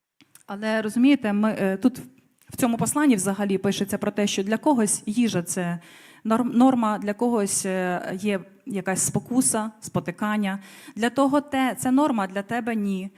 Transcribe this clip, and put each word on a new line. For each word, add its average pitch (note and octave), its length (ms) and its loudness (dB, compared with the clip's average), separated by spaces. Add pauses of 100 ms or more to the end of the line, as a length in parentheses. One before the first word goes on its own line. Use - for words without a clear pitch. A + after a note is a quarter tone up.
(460)
Але, A3 360 -2
розумієте, A#3+ 500 2
ми, G#3 260 2
е, F#3+ 180 0
тут B3 220 0 (520)
в - 60 -14
цьому A#3 200 0
посланні B3 400 2
взагалі G3 420 -2
пишеться G3 400 -2
про - 120 -2
те, G3+ 160 -2
що G3+ 160 -2
для G#3 140 -2
когось A#3 500 2
їжа — G#3 360 0
це F3 360 -4 (460)
норм-, A3+ 320 0
норма, A#3+ 420 4
для G#3 160 -4
когось, G#3 520 0
е, F#3 540 -4
є G3+ 200 -2 (260)
якась F#3 400 -2
спокуса, A3 640 0 (100)
спотикання. G3 760 -4 (380)
Для A3 140 0
того C#4 300 2
те, C4 380 -2
це B3+ 120 -2
норма, C4 360 2
для F#3+ 160 -6
тебе — A#3 320 -4
ні. G3 420 -2